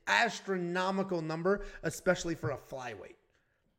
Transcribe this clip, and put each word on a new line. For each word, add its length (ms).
astronomical 1120
number, 460
especially 520
for 180
a 40
flyweight. 600